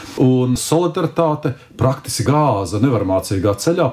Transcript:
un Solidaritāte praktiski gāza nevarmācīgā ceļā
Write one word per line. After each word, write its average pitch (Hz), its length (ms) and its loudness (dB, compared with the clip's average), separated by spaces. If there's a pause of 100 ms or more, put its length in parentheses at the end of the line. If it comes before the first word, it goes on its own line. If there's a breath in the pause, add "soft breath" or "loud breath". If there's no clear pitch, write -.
(220 loud breath)
un 127 320 4
Solidaritāte 160 1040 -2 (180 loud breath)
praktiski 131 560 -2
gāza 117 520 0
nevarmācīgā 98 760 0
ceļā 165 340 0